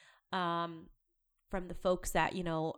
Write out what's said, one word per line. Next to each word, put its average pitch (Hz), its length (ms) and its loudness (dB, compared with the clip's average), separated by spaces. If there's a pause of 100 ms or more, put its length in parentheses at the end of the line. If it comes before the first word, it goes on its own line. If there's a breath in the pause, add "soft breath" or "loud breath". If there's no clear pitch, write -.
(340 soft breath)
um, 170 540 0 (600)
from 185 180 -4
the 180 60 -6
folks 180 380 2
that, 160 220 4
you 185 100 -4
know, 160 340 0